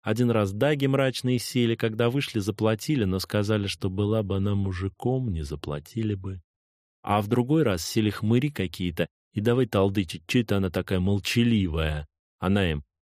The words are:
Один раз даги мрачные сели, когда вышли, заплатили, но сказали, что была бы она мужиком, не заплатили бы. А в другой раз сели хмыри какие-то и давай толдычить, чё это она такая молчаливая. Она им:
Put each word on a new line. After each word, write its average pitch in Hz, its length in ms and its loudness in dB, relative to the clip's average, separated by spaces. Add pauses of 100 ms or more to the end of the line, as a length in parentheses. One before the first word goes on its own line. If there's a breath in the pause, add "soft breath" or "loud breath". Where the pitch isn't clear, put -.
Один 113 280 2
раз 104 220 2
даги 139 340 2
мрачные 131 520 2
сели, 117 360 2
когда 113 360 0
вышли, 135 280 -4
заплатили, 110 640 0
но 95 140 0
сказали, 104 480 0
что - 220 -4
была 104 340 0
бы 98 140 -2
она 98 180 0
мужиком, 98 800 -2
не 80 100 -4
заплатили 73 720 -6
бы. 95 280 -10 (600)
А 104 200 2
в 104 60 -6
другой 123 340 2
раз 98 220 0
сели 107 260 0
хмыри 120 400 0
какие-то 90 560 -4 (260)
и 107 80 -2
давай 120 260 2
толдычить, 98 600 0
чё 127 140 2
это 101 180 0
она 95 120 0
такая 92 300 -2
молчаливая. 92 1080 0 (320)
Она 95 320 2
им: 73 140 -4 (220)